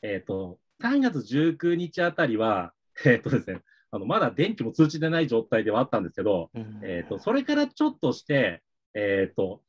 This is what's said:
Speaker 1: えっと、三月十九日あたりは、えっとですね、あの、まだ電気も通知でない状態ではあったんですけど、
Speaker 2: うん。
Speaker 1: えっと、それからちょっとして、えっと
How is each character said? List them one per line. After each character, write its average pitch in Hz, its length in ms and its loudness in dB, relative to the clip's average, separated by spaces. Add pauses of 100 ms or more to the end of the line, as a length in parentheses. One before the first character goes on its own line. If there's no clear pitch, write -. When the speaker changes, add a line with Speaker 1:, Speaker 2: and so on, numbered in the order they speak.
Speaker 1:
え 98 220 -4
っ - 20 -20
と、 95 340 -8 (220)
三 269 200 2
月 190 220 0
十 147 320 2
九 170 200 0
日 175 280 -4
あ 170 100 0
た 170 120 0
り 113 140 0
は、 104 340 0 (320)
え 123 120 8
っ - 40 -2
と - 80 -6
で 131 120 0
す - 120 -10
ね、 87 80 -10 (300)
あ 107 80 -8
の、 98 80 -8
ま 202 140 2
だ 131 100 2
電 190 240 0
気 - 80 -6
も 226 80 -2
通 156 160 4
知 151 140 -4
で 160 100 0
な 165 80 0
い 160 80 2
状 117 160 2
態 110 220 0
で 107 80 0
は 110 80 2
あ - 20 2
っ - 80 -2
た 113 80 0
ん 98 60 -2
で 85 60 -8
す - 40 -20
け 98 80 -6
ど、 95 320 0
Speaker 2:
う 117 60 -10
ん。 110 240 -14
Speaker 1:
え 87 200 -6
っ - 40 -18
と、 98 100 -6
そ - 140 -2
れ 269 100 2
か 294 140 -2
ら 294 100 2
ち - 160 -4
ょ 302 60 4
っ - 100 -6
と - 140 0
し - 100 -6
て、 113 400 0 (320)
え 98 340 2
っ - 60 -14
と 95 340 -4